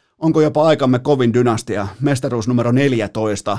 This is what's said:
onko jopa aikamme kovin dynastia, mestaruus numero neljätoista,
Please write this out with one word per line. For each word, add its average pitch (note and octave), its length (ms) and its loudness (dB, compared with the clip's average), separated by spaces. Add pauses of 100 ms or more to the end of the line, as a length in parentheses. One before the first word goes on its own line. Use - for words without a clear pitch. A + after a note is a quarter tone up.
(180)
onko D#3+ 220 2
jopa D3+ 220 2
aikamme C#3 360 2
kovin B2+ 360 0
dynastia, A2+ 540 -2 (120)
mestaruus B2+ 480 -2
numero A#2+ 240 0
neljätoista, A2 880 -2